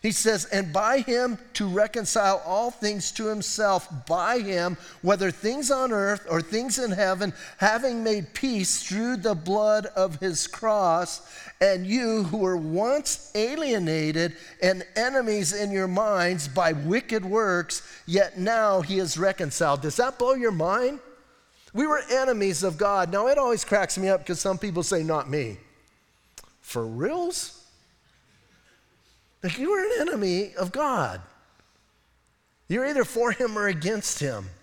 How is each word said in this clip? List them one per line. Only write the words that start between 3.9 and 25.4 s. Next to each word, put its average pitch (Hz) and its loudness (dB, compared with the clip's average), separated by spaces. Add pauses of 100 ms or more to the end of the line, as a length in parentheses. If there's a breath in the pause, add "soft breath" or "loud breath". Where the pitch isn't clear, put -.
by 185 0
him, 180 -2 (240 loud breath)
whether 190 2
things 254 -2
on 262 2
earth 202 0
or 165 2
things 220 -2
in 240 -2
heaven, 190 0 (240 loud breath)
having 233 2
made 208 0
peace 220 0
through 233 -2
the 202 0
blood 208 2 (100)
of 185 0
his 180 -2
cross, 185 2 (360 loud breath)
and 185 2
you 220 0
who 165 -4
were 185 0
once 202 -2
alienated 175 0 (260 loud breath)
and 185 2 (100)
enemies 220 0
in 202 -2
your 190 0
minds 180 2
by 160 2
wicked 190 -2
works, 185 0 (240 loud breath)
yet 180 2
now 202 2
he 190 -2
is 165 -2
reconciled." 160 0
Does 151 -4
that 254 0
blow 247 4
your 240 2
mind? 220 0 (720 soft breath)
We 269 0
were 302 2
enemies 220 2
of 180 0
God. 196 2
Now, 202 2
it 285 4
always 240 2
cracks 202 2
me 190 0
up 190 2
'cause 175 -4
some 190 0
people 180 -2
say, 165 0
"Not 156 0
me." 120 -4 (1000)